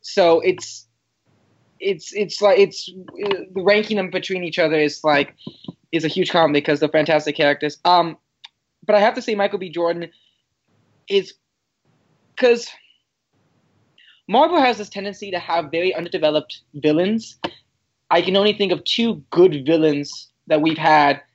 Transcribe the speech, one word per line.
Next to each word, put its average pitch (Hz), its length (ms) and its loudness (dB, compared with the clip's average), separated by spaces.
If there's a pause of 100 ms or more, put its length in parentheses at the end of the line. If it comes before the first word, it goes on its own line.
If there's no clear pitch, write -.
So 170 400 2
it's, - 460 -6 (920)
it's, 185 360 -6
it's 196 260 -6
like, 196 180 4
it's, - 300 2
uh, 190 460 -8 (200)
the 190 80 -6
ranking 208 360 2
them 185 120 -4
between 180 340 -6
each 165 140 -8
other 160 180 2
is 151 280 -2
like, 143 300 0 (580)
is 160 120 -2
a 156 40 -2
huge 180 220 -2
compliment 147 340 2
because 147 160 0
they're 151 80 0
fantastic 151 480 0
characters. 147 480 -2
Um, 175 320 2 (720)
but 208 100 2
I 202 40 6
have 233 160 2
to 254 60 -10
say 226 120 -4
Michael 202 240 -4
B. 180 100 -10
Jordan 170 420 -4 (960)
is, 196 280 -2 (1040)
'cause 233 340 2 (1600)
Marvel 320 320 2
has 247 200 2
this 208 100 -12
tendency 202 440 -12
to 175 60 -4
have 170 320 -4
very 170 240 -2
underdeveloped 156 680 -2 (140)
villains. 170 640 0 (720)
I 175 120 4
can 185 140 0
only 208 180 2
think 202 180 -2
of 170 120 -4
two 220 460 -4
good 156 360 4
villains 151 600 0 (180)
that 156 160 2
we've 156 160 0
had 147 420 2 (140)